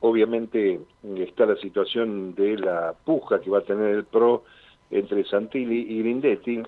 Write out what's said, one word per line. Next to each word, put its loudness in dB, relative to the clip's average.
obviamente 2
está 2
la 2
situación -4
de 0
la -2
puja 0
que -8
va 4
a 0
tener 0
el -2
pro 2
entre 0
Santilli -2
y -4
Grindetti. 0